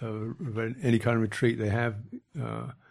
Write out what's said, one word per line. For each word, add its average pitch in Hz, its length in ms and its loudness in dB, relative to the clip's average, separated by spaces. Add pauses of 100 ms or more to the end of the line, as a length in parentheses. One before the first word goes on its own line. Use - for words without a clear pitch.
uh, 117 40 -6
of 110 520 -6 (240)
any 117 160 6
kind 117 180 4
of 113 60 4
retreat, 113 360 2
they 107 100 0
have, 117 280 2 (440)
uh, 113 280 -6 (220)